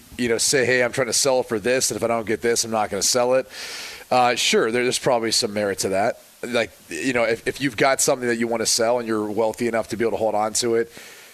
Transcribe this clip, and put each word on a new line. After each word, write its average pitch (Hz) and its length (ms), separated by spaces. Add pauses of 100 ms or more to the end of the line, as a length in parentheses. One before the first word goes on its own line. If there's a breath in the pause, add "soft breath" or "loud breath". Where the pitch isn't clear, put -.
(160)
you 120 140
know, 113 80
say, 131 260
"Hey, 123 180
I'm 117 100
trying 127 160
to 104 40
sell 131 300
for 113 160
this, 123 320
and 110 60
if 104 60
I 117 40
don't 117 200
get 107 140
this, 117 240
I'm 113 60
not 107 180
gonna 95 140
sell 123 320
it." 131 120 (640 loud breath)
Uh, 123 240
sure, 131 360
there, 123 120
there's 123 160
probably 117 320
some 107 220
merit 104 280
to 101 100
that. 101 320 (180)
Like, 117 300 (180)
you 87 240
know, 120 120
if, 113 240
if - 120
you've 135 160
got 135 240
something 127 280
that 120 80
you 117 100
wanna 113 180
sell 117 360
and 113 80
you're 107 200
wealthy 110 380
enough 113 220
to 113 80
be 113 80
able 107 80
to 95 60
hold 107 180
on 107 180
to 117 220
it, 117 160 (420 loud breath)